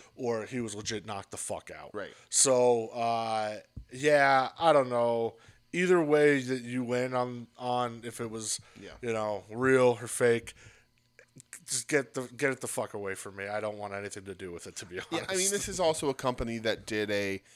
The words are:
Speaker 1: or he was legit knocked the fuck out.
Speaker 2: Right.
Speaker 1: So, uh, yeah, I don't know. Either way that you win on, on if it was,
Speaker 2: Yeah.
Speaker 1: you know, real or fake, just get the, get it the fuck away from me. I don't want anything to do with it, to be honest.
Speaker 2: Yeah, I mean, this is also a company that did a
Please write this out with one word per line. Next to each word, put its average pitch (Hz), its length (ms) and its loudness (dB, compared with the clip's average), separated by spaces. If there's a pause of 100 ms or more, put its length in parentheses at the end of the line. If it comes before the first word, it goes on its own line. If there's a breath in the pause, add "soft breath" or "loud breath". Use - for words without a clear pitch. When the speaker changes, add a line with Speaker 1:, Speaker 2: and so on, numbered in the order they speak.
(160)
Speaker 1:
or 117 300 -2
he 123 160 -6
was 107 140 -6
legit 104 300 -6
knocked 101 260 -10
the 101 60 -10
fuck - 400 -8
out. 76 160 -16
Speaker 2:
Right. 95 200 -10 (160 loud breath)
Speaker 1:
So, 123 600 4
uh, 113 640 -2 (360)
yeah, 139 580 6 (100)
I 165 120 6
don't 135 180 6
know. 117 460 2 (380 soft breath)
Either 180 280 4
way 147 380 6
that 127 240 -4
you 123 220 -4
win 123 280 0
on, 123 340 -4 (100)
on 123 480 -2
if 117 160 -10
it 113 100 -6
was, 110 300 -6 (200 loud breath)
Speaker 2:
Yeah. 92 100 -16 (100)
Speaker 1:
you 120 100 -4
know, 107 400 -2
real 127 500 6
or 120 60 -10
fake, 117 460 2 (1120 loud breath)
just 123 200 -6
get 143 260 0
the, 131 80 -4 (140)
get 135 160 0
it 127 100 -8
the 123 60 -8
fuck 110 260 -6
away 101 220 -6
from 98 200 -14
me. 98 120 -8
I 104 120 -4
don't 107 180 -6
want 104 160 -10
anything 101 320 -10
to 95 100 -10
do 92 160 -12
with 87 160 -14
it, 90 100 -16
to - 80 -12
be 90 100 -16
honest. - 160 -10
Speaker 2:
Yeah, 165 180 -4
I 190 60 -4
mean, 190 160 0
this 202 160 -4
is 185 120 -8
also 160 300 0
a 123 40 -2
company 117 460 -4
that 110 260 -4
did 107 260 -2
a 98 300 -2 (140 soft breath)